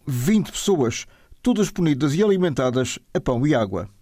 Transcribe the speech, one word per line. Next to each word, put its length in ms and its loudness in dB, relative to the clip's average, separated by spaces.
vinte 460 0
pessoas, 540 0
todas 280 0
punidas 440 0
e 80 0
alimentadas 800 0
a 80 -2
pão 260 0
e 80 2
água. 320 -2